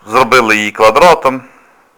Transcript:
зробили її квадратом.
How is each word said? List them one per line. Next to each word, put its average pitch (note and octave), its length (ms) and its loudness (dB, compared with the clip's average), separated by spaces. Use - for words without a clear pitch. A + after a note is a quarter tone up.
зробили A#2 500 0
її G#2 140 -4
квадратом. C3 680 0